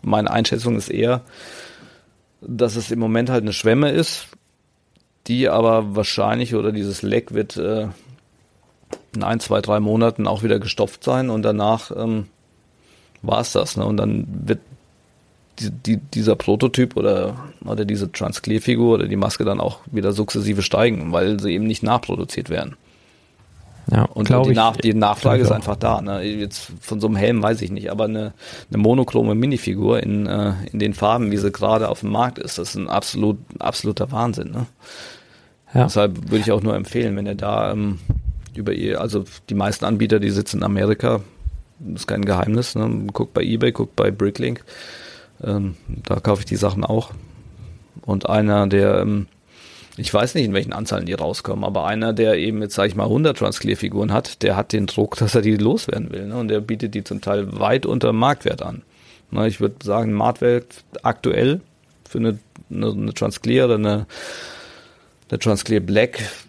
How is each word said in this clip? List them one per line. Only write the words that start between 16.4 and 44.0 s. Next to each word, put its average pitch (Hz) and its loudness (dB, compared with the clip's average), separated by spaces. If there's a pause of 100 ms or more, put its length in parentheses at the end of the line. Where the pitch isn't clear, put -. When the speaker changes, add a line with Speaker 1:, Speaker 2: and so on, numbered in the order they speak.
Speaker 1:
oder, 101 0 (280)
oder 107 -4
diese 101 -2
Transclear-Figur 113 2
oder 104 2
die 101 -2
Maske 101 0
dann 101 0
auch - -4 (100)
wieder 101 0
sukzessive 101 -2
steigen, 101 2
weil 95 2
sie 98 0
eben 101 0
nicht 110 -2
nachproduziert 107 -2
werden. 139 -6 (1120)
Speaker 2:
Ja, 110 6
Speaker 1:
Und - -2
Speaker 2:
glaub 127 6
Speaker 1:
die 131 2
Speaker 2:
ich, 117 6
Speaker 1:
Nach-, 113 4
die 110 4
Nachfrage 104 4
Speaker 2:
glaub 131 4
ich 127 4
Speaker 1:
ist 104 6
Speaker 2:
auch. 104 2
Speaker 1:
einfach 104 -4
da, 110 0
ne? 98 -4
Jetzt 104 -6
von 107 -6
so 110 2
einem 110 2
Helm 107 2
weiß 110 0
ich 87 -6
nicht, 101 -8
aber 107 -2
eine, 107 -4 (380)
eine 107 -2
monochrome 113 4
Minifigur 110 2
in, 104 -2
äh, 101 0 (180)
in 107 -4
den 104 0
Farben, 110 2
wie 101 0
sie 101 2
gerade 107 0
auf - -4
dem 107 -4
Markt 120 0
ist, - -8
das 87 -6
ist - -8
ein 98 -6
absolut, 104 0 (200)
absoluter - -4
Wahnsinn, 117 -2
ne? 120 -4 (1080)
Speaker 2:
Ja. 123 6
Speaker 1:
Deshalb 101 0
würde 110 2
ich 107 2
auch 104 2
nur 107 0
empfehlen, 104 -2
wenn 101 -4
ihr 101 -4
da, 104 -2
ähm, 104 -2 (560)
über 104 -4
ihr, - -2
also 104 -2 (240)
die 104 -4
meisten 101 0
Anbieter, 107 2
die 101 2
sitzen 101 -2
in - -2
Amerika, 101 2 (760)
ist 87 -10
kein 101 -2
Geheimnis, 101 0
ne? 110 -2
Guckt - -4
bei - 2
eBay, 117 2
guckt 110 -4
bei 101 2